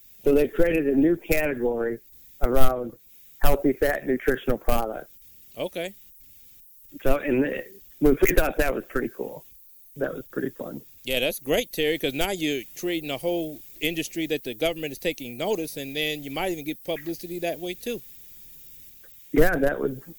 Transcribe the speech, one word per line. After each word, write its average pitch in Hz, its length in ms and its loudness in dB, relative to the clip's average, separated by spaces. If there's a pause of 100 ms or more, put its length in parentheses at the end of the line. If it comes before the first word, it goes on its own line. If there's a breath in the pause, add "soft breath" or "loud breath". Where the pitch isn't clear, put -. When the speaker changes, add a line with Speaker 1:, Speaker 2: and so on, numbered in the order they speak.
(240)
Speaker 1:
so 143 120 4
they 147 140 4
created 165 380 2
a 139 80 2
new 156 200 4
category 120 840 -2 (460)
around 127 500 6 (460)
healthy 143 340 6
fat 143 340 -2
nutritional 127 500 0
products. 117 540 0 (440)
Speaker 2:
Okay. 175 380 -8 (1120)
Speaker 1:
So, 135 140 4
and 139 280 0
it, - 360 -10 (200)
we, 147 100 6
we - 240 4
thought 156 220 2
that 143 160 0
was - 120 -6
pretty 120 240 -4
cool. - 360 -12 (520)
That 135 180 -6
was - 160 -12
pretty 131 180 -4
fun. - 320 -12 (220)
Speaker 2:
Yeah, 127 160 -2
that's 139 200 -2
great, 170 320 -2
Terry, 156 280 -2
'cause 139 140 -4
now 170 180 0
you're 151 320 -4 (120)
creating 165 360 -6
a 135 60 -6
whole 165 440 -4 (180)
industry 160 480 -4
that 151 160 -4
the 123 120 -8
government 156 380 -4
is - 40 -14
taking 127 400 -6
notice, 165 400 -4
and 139 180 -10
then 151 280 -4
you 139 80 -10
might 175 220 -4
even 151 120 -10
get 151 180 -8
publicity 170 560 -8
that 165 200 -6
way 180 160 -8
too. 233 260 -10 (1300)
Speaker 1:
Yeah, 165 260 6
that 139 220 0
would, 139 220 -4 (180)